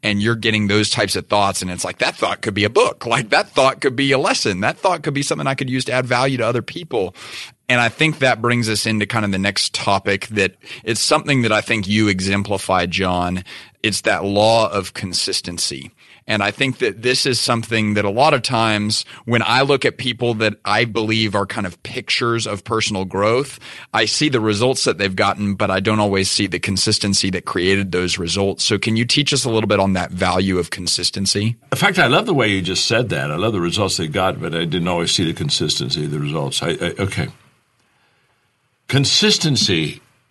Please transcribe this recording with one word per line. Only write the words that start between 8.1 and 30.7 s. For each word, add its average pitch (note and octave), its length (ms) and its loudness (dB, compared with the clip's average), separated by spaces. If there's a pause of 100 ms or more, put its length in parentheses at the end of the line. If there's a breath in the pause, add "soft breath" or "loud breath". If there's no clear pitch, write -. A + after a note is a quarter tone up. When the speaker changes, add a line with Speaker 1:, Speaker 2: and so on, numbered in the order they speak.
Speaker 1:
that B2+ 200 4
brings A#2+ 280 2
us G#2+ 180 0
into A2 180 2
kind G#2 200 -2
of G2+ 80 0
the F#2+ 60 0
next G2+ 360 -2
topic G2 540 0
that G2 260 0 (300 loud breath)
it's A2 160 -2
something C#3+ 420 2
that A2+ 100 2
I G#2+ 100 2
think G#2+ 260 -2
you G#2+ 180 4
exemplify, G2 800 0
John. F2+ 560 -2 (400 loud breath)
It's G#2+ 200 -2
that F#2+ 220 0
law G#2+ 460 4
of F#2+ 240 -4
consistency. F2 960 -6 (380 soft breath)
And G#2+ 120 0
I G2+ 120 2
think C3 260 -2
that G#2 240 -2
this B2 240 2
is B2 140 0
something A2 540 0
that G#2 100 2
a G2+ 60 0
lot C3+ 220 4
of B2+ 100 2
times G#2+ 640 0 (200 loud breath)
when A#2 200 2
I A#2 180 4
look C#3 220 2
at - 140 0
people A#2+ 360 -2
that A2 200 0 (100)
I G#2+ 200 2
believe A2 500 -2
are G2+ 120 0
kind G2+ 200 -6
of F2 160 -12
pictures A#2 640 -2
of G2+ 160 -6
personal G#2+ 420 -2
growth, G#2 540 0 (340 loud breath)
I A2+ 120 4
see D3+ 240 0
the C3 120 2
results A2 440 0
that G2 140 0
they've G2 180 0
gotten, G2+ 400 0
but G2+ 160 0
I F#2+ 80 0
don't G#2+ 180 0
always G2 320 2
see G#2 160 0
the F2+ 140 -4
consistency G2 680 0
that F#2 140 -4
created F#2+ 460 0
those F2+ 280 -2
results. F#2+ 440 -2
So G#2 160 2
can A2 180 0
you A#2 80 2
teach C#3+ 280 0
us C#3 120 0
a B2 60 -2
little A2 160 2
bit G2+ 140 4
on F#2+ 140 4
that F2 180 -2
value F#2 460 2
of F2 120 -2